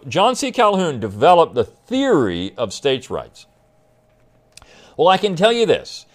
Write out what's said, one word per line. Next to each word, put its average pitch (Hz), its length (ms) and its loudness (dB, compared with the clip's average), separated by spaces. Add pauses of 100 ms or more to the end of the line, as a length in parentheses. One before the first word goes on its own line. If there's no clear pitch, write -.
John 196 280 0
C. 254 160 -6
Calhoun 190 480 0
developed 127 560 2
the 117 80 0
theory 131 920 -2
of 110 160 -6
states' 135 380 -4
rights. 64 380 -12 (1500)
Well, 160 120 2
I 185 100 4
can 190 180 -4
tell 208 160 2
you 233 140 0
this. - 500 -2